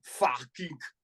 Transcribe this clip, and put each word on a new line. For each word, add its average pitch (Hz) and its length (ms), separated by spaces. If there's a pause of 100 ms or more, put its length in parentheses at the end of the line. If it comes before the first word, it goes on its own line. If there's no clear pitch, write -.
fucking 143 720 (260)